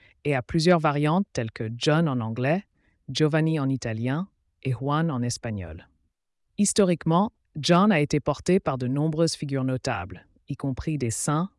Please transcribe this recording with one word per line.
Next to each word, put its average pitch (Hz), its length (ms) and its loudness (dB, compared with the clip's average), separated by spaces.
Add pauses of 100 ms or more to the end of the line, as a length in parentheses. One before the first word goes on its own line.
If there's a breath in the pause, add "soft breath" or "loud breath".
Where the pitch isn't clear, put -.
(240 soft breath)
et 147 120 0
a 127 60 0
plusieurs 170 380 2
variantes 151 540 2
telles 113 180 -4
que 110 260 -6
John 156 300 4
en 127 140 -2
anglais, 123 420 -2 (460)
Giovanni 156 500 2
en 135 80 -2
italien 127 640 -4 (340)
et 131 80 -2
Juan 143 400 0
en 123 100 -2
espagnol. 98 680 -6 (680)
Historiquement, 190 760 2 (240)
John 175 340 4
a 165 80 4
été 143 220 2
porté 175 400 0
par 139 160 -4
de 127 100 -4
nombreuses 151 480 0
figures 135 300 -4
notables, 98 600 -4 (220)
y 143 80 -8
compris 143 420 -4
des 120 140 -2
saints, 156 480 -2